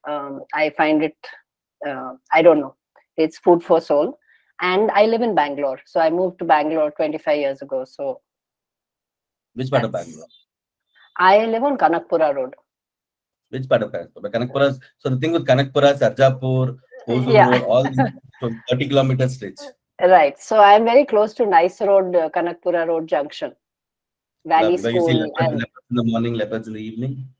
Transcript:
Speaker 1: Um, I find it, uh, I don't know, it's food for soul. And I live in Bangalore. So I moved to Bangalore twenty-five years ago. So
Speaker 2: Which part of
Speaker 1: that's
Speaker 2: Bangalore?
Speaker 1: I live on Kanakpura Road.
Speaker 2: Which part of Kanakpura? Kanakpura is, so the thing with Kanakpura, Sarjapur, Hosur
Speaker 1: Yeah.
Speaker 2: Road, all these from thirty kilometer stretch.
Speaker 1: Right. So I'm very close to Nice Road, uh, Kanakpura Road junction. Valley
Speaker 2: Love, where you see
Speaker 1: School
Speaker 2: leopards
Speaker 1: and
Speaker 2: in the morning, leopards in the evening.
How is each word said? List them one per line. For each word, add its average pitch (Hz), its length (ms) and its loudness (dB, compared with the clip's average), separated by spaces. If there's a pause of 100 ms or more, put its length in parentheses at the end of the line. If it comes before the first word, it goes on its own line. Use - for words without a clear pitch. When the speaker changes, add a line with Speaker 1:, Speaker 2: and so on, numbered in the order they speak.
Speaker 1:
Um, 143 360 -10 (100)
I 151 240 -2
find 156 260 0
it, 156 140 -6 (720)
uh, 131 260 -12 (180)
I 165 120 2
don't 160 180 6
know, 156 140 -12 (420)
it's 160 220 -2
food 175 240 4
for 170 180 2
soul. 156 380 -2 (420)
And 185 300 0
I 208 140 2
live 226 160 0
in 226 140 -2
Bangalore. 143 500 -4
So - 160 -2
I 160 80 2
moved 180 300 -4
to 180 40 -8
Bangalore 156 480 0
twenty-five 151 480 -4
years 139 220 -6
ago. 135 240 -8
So 135 340 -10 (1300)
Speaker 2:
Which 131 180 -8
part 120 140 0
of 101 80 -8
Speaker 1:
that's 87 140 -8
Speaker 2:
Bangalore? 78 200 -20 (880)
Speaker 1:
I 202 300 4
live 226 180 -2
on 285 140 -2
Kanakpura 160 580 0
Road. 135 200 -8 (960)
Speaker 2:
Which 131 180 -8
part 117 140 2
of - 100 -10
Kanakpura? 85 360 -12
Kanakpura 127 420 -2
is, 135 80 -12 (180)
so - 100 -8
the 131 80 -2
thing 156 160 -4
with 160 160 -2
Kanakpura, 139 500 2
Sarjapur, 131 800 0 (300)
Hosur 127 240 0
Speaker 1:
Yeah. 127 200 6
Speaker 2:
Road, 123 120 0
all 120 220 2
these 135 140 -4 (420)
from 113 280 -8
thirty 135 200 -2
kilometer 131 400 0
stretch. 104 300 -12 (420)
Speaker 1:
Right. 185 360 4
So 220 240 -2
I'm 208 220 8
very 240 220 4
close 214 300 0
to 240 100 0
Nice 180 340 0
Road, 196 380 0
uh, 160 120 0
Kanakpura 170 560 -4
Road 165 220 -4
junction. - 480 -6 (920)
Valley 160 300 2
Speaker 2:
Love, 180 80 -6
where 117 80 -2
you 180 140 0
see 165 60 2
Speaker 1:
School 170 100 2
Speaker 2:
leopards 131 300 -4
Speaker 1:
and 117 120 -6 (260)
Speaker 2:
in 120 60 -4
the 117 80 0
morning, 117 300 -2
leopards 110 340 -6
in 110 60 -12
the 107 100 -12
evening. 131 460 -10 (100)